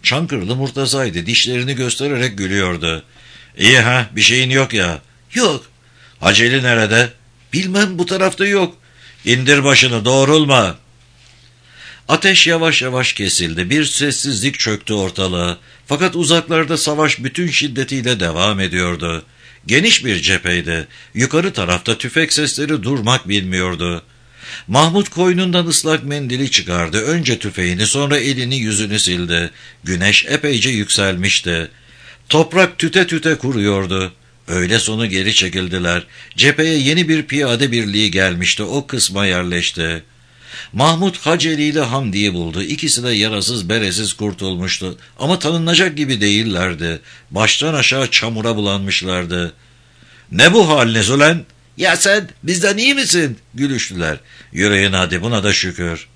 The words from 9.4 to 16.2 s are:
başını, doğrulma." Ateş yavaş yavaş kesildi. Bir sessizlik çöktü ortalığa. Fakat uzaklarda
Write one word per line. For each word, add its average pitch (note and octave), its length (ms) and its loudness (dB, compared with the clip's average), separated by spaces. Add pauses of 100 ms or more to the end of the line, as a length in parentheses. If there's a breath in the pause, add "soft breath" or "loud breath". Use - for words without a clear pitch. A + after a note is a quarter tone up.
başını, C3 420 4
doğrulma." C3+ 720 4 (1300 loud breath)
Ateş F3+ 400 4
yavaş E3 340 2
yavaş B2+ 320 -2
kesildi. F2 560 -2
Bir D3 160 2
sessizlik C#3 760 -2
çöktü G#2+ 340 -2
ortalığa. F2+ 640 -2 (300 soft breath)
Fakat F3 280 0
uzaklarda D#3+ 640 0